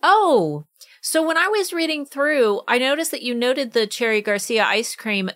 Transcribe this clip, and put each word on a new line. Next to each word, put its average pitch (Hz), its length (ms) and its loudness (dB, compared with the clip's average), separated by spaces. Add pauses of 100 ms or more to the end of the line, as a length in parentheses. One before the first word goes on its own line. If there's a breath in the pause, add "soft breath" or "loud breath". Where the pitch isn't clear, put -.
oh, 262 600 4 (360 loud breath)
so 320 260 0
when 330 120 -2
I 359 100 2
was 415 240 -2
reading 311 320 -2
through, 277 640 0
I 240 100 2
noticed 277 320 0
that 277 120 -8
you 240 120 -4
noted 247 380 -2
the 220 140 2
Cherry 220 360 -2
Garcia 208 420 0
ice 214 300 -2
cream. 196 420 -4